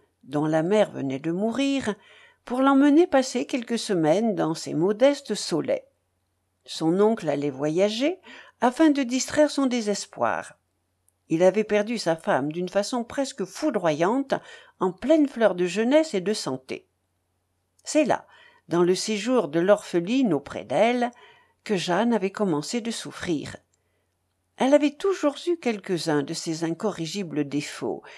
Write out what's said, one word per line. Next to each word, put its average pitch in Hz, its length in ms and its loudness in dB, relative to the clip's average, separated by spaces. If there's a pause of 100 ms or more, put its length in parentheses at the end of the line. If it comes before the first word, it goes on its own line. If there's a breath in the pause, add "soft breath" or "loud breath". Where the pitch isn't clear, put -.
(240)
dont 147 220 -2
la 156 180 2
mère 208 260 2
venait 135 300 -6
de 156 100 -4
mourir, 233 640 -2 (500 soft breath)
pour 247 160 -4
l'emmener 277 460 6
passer 262 400 0
quelques 233 320 -4
semaines 202 560 2
dans 165 200 -2
ses 143 200 -8
modestes 214 640 2
saulaies. - 500 -2 (800)
Son 165 360 0
oncle 214 280 2
allait 143 220 -2
voyager 202 720 -2 (400 loud breath)
afin 254 300 4
de 277 120 2
distraire 262 480 0
son 277 160 0
désespoir. 202 920 -2 (720)
Il 165 140 2
avait 185 220 4
perdu 214 340 0
sa 165 160 0
femme 151 380 -2
d'une 180 160 -6
façon 208 360 -2
presque 262 400 -6
foudroyante, 202 920 0 (440 loud breath)
en 185 140 0
pleine 294 360 4
fleur 214 260 2
de 180 120 0
jeunesse 240 480 2
et 190 60 -2
de 180 120 0
santé. - 560 -8 (960)
C'est 294 200 2
là, - 220 -2 (420 soft breath)
dans 170 140 2
le 175 120 4
séjour 214 540 0
de 156 120 -2
l'orpheline 190 720 2
auprès 139 320 -4
d'elle, 233 460 0 (540 soft breath)
que 208 120 -2
Jeanne 175 360 0
avait 196 200 0
commencé 185 480 -2
de 226 100 -6
souffrir. - 640 -6 (1000)
Elle 269 180 4
avait 294 180 4
toujours 302 440 -2 (120)
eu 349 80 0
quelques-uns 170 640 -2
de 151 120 -8
ces 160 280 -6
incorrigibles 165 840 -4
défauts 135 540 -6 (160 loud breath)